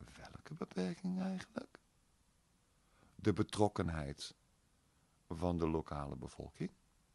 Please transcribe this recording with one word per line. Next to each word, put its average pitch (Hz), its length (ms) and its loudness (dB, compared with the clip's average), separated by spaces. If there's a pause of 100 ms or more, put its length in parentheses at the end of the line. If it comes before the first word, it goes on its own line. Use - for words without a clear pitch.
(160)
welke - 380 -14
beperking 185 680 -2
eigenlijk? - 580 -4 (1400)
De 98 180 4
betrokkenheid 85 1040 2 (920)
van 87 300 2
de 82 100 4
lokale 73 480 0
bevolking. 71 560 -8 (440)